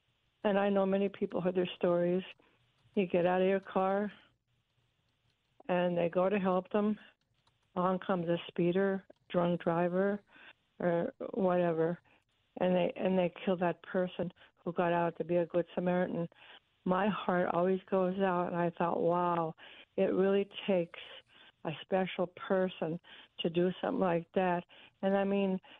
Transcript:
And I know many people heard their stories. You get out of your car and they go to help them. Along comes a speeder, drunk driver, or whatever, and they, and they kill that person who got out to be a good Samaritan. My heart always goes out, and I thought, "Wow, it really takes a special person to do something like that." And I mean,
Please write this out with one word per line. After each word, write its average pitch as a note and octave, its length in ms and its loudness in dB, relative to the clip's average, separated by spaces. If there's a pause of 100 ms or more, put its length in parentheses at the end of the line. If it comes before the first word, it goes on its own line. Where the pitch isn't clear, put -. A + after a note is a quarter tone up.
(440)
And G3 140 2
I G3+ 100 2
know G3 160 4
many G3 240 2
people G3 320 -4
heard F3+ 140 0
their F3+ 220 0
stories. F3 460 2 (760)
You G3 100 2
get F3 180 2
out F3+ 160 2
of F#3 80 4
your G3 120 2
car G3 520 -2 (1600)
and F3+ 260 0
they E3+ 140 0
go F3+ 180 2
to G3+ 100 0
help F#3 320 0
them. G#3 280 0 (800)
Along F#3 220 0
comes F3+ 300 -2
a E3+ 80 2 (100)
speeder, F#3+ 560 0 (280)
drunk F3 320 0
driver, F3+ 580 0 (600)
or E3+ 340 0 (180)
whatever, F3 640 2 (600)
and F3+ 140 2
they, F3 220 2
and F#3 200 0
they F3 160 2 (120)
kill F#3+ 120 0
that F3 260 -2
person F3+ 480 -4 (320)
who F3+ 100 -6
got E3+ 200 0
out E3+ 240 0
to E3 80 -4
be E3+ 120 0
a E3+ 100 2
good E3+ 180 0 (100)
Samaritan. F3+ 540 0 (560)
My F#3 240 2
heart F3+ 460 0
always F#3 260 2 (100)
goes F#3+ 300 0
out, F3+ 280 0
and F3 80 -4
I E3+ 200 0
thought, E3+ 240 0
"Wow, E3+ 540 0 (420)
it F#3+ 160 2
really G3 340 2 (200)
takes F3+ 340 0 (640)
a F3 60 -6 (120)
special F#3 460 -2
person F3+ 720 -2 (420)
to F3 100 -2
do F3 200 2 (100)
something F#3+ 200 -2
like E3+ 340 0
that." F3+ 300 0 (380)
And G3 140 2
I G3 60 2
mean, G3 380 0 (200)